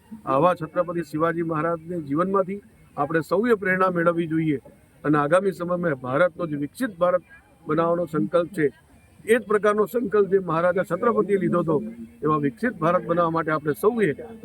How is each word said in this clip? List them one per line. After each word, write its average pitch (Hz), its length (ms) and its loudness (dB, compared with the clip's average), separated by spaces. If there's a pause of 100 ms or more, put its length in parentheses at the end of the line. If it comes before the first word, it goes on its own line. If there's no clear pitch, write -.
(240)
આવા 156 300 4
છત્રપતિ 170 480 -4
શિવાજી 165 480 -2
મહારાજને 165 500 -4
જીવનમાંથી 185 600 -2 (360)
આપણે 151 240 0
સૌએ 208 340 2
પ્રેરણા 185 360 0
મેળવવી 170 420 0
જોઈએ 156 260 0 (460)
અને 151 140 2
આગામી 180 400 2
સમયમાં 175 460 -2
ભારતનો 165 420 0
જે 147 100 -6
વિકસિત 196 420 -6
ભારત 180 240 0 (440)
બનાવવાનો 170 400 0
સંકલ્પ 156 460 0
છે, 156 140 0 (580)
એ 214 140 4
જ 220 80 -4
પ્રકારનો 208 400 2
સંકલ્પ 208 440 0
જે 196 80 4
મહારાજા 175 520 0
છત્રપતિએ 202 480 2
લીધો 175 240 2
હતો, 156 140 0 (460)
એવા 151 240 2
વિકસિત 226 300 -4
ભારત 170 300 0
બનાવવા 170 300 0
માટે 160 160 -2
આપણે 151 220 -2
સૌએ 208 360 2 (340)